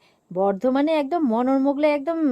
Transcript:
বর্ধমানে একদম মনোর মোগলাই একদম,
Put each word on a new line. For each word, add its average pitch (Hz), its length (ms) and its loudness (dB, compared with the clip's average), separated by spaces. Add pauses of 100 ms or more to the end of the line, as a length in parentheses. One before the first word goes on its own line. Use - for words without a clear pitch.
(320)
বর্ধমানে 202 640 0
একদম 302 320 -2
মনোর 247 340 0
মোগলাই 285 320 2
একদম, 294 260 -2 (140)